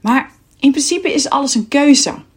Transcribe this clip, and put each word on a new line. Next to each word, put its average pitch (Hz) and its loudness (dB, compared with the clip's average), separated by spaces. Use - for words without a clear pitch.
Maar 240 -2
in 277 4
principe 330 -2
is 277 -2
alles 277 -2
een 214 -2
keuze. 285 2